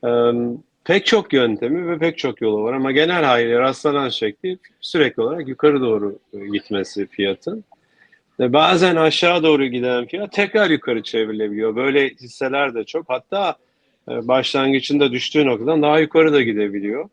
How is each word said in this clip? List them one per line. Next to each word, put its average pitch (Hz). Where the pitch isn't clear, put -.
Ee, 120
pek 196
çok -
yöntemi 131
ve 170
pek 165
çok 123
yolu 107
var 117
ama 135
genel 165
haliyle 120
rastlanan 135
şekli 117
sürekli 131
olarak 139
yukarı 143
doğru, 104
e, 101
gitmesi 101
fiyatın. 104
Ve 123
bazen 170
aşağı 165
doğru 147
giden 123
fiyat 190
tekrar 202
yukarı 127
çevrilebiliyor. 107
Böyle 135
hisseler 131
de 110
çok. 165
Hatta, 170
e, 120
başlangıcında 135
düştüğü 139
noktadan 131
daha 151
yukarı 160
da 139
gidebiliyor. 104